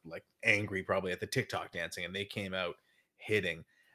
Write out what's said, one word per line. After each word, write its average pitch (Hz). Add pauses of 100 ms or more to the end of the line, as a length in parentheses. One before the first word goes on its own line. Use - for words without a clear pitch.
like, 82 (200)
angry 101
probably 92
at 90
the 104
TikTok 98
dancing, 87
and 90
they 101
came 98
out 90 (400)
hitting. 90 (300)